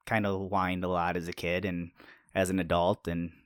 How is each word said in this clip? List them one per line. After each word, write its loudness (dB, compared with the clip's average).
kinda 0
whined 0
a 0
lot 0
as -4
a -8
kid -2
and -4
as 2
an 2
adult 2
and -2